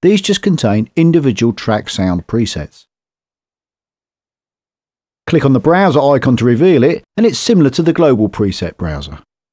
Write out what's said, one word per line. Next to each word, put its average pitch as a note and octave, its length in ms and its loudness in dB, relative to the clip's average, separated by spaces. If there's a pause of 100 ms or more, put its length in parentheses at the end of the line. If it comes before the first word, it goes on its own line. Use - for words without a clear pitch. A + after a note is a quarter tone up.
these F#3+ 180 2
just G3 220 -4
contain A2 540 -2
individual C#3+ 580 0
track - 340 -4
sound F2+ 380 -4
presets. - 640 -6 (2500)
Click D#3+ 180 0
on C3+ 80 2
the C3 60 2
browser E3 420 2
icon C3+ 360 2
to A2+ 80 0
reveal B2 380 2
it, E3 200 0 (120)
and A3+ 120 2
it's E3 100 0
similar E3+ 320 2
to E3 140 -4
the D#3+ 100 0
global C3 340 2
preset F#2+ 500 -4
browser. D2 420 -8 (340)